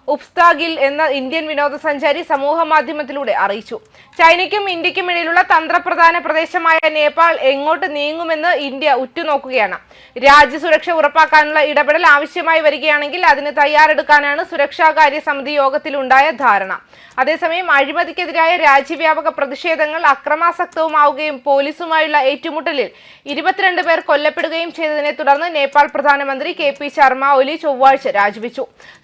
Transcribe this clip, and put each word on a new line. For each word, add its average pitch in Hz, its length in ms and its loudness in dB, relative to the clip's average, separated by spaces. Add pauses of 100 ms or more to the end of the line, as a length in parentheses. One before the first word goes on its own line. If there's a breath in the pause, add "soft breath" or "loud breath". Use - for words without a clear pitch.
ഉപ്സ്താഗിൽ 330 720 0
എന്ന 285 260 -2
ഇന്ത്യൻ 285 400 -4
വിനോദസഞ്ചാരി 294 760 -2
സമൂഹ 302 400 -2
മാധ്യമത്തിലൂടെ 294 680 -2
അറിയിച്ചു. 202 480 -6 (380 soft breath)
ചൈനയ്ക്കും 370 520 2
ഇന്ത്യക്കും 359 400 -4
ഇടയിലുള്ള 339 320 0
തന്ത്രപ്രധാന 339 760 2
പ്രദേശമായ 330 600 0 (100)
നേപ്പാൾ 311 460 2
എങ്ങോട്ട് 294 600 -2
നീങ്ങുമെന്ന് 320 520 -4
ഇന്ത്യ 285 440 -2
ഉറ്റുനോക്കുകയാണ്. 262 840 -4 (480 soft breath)
രാജ്യസുരക്ഷ 294 640 4
ഉറപ്പാക്കാനുള്ള 302 720 2
ഇടപെടൽ 294 460 2
ആവശ്യമായി 320 540 4
വരികയാണെങ്കിൽ 302 640 0
അതിന് 285 240 2 (100)
തയ്യാറെടുക്കാനാണ് 294 840 2
സുരക്ഷാകാര്യ 302 760 0
സമിതി 277 300 -6
യോഗത്തിലുണ്ടായ 277 800 0
ധാരണ. 202 500 -2 (380 soft breath)
അതേസമയം 330 520 -2
അഴിമതിക്കെതിരായ 330 840 0
രാജ്യവ്യാപക 311 720 2
പ്രതിഷേധങ്ങൾ 311 800 -4
അക്രമാസക്തവുമാവുകയും 302 1400 0
പോലീസുമായുള്ള 302 720 0
ഏറ്റുമുട്ടലിൽ 285 720 -4 (360 soft breath)
ഇരുപത്തിരണ്ട് 359 560 -2
പേർ 330 180 0
കൊല്ലപ്പെടുകയും 311 720 -2
ചെയ്തതിനെ 302 380 -4
തുടർന്ന് 302 440 0
നേപ്പാൾ 294 400 2
പ്രധാനമന്ത്രി 285 580 -2
കെ 285 280 -2
പി 285 80 -8
ശർമ്മ 269 440 2
ഒലി 277 240 2
ചൊവ്വാഴ്ച 269 520 2
രാജിവെച്ചു. 208 580 -4 (380 loud breath)